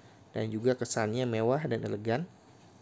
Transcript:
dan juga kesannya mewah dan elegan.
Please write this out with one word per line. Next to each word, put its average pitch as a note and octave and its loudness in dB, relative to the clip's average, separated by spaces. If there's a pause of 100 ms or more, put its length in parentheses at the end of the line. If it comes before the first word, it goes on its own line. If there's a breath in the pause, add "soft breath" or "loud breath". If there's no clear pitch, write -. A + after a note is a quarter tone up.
(300 loud breath)
dan A2 -2
juga B2 2
kesannya A#2 0
mewah A#2+ 2
dan A2+ -2
elegan. A2 -2 (520)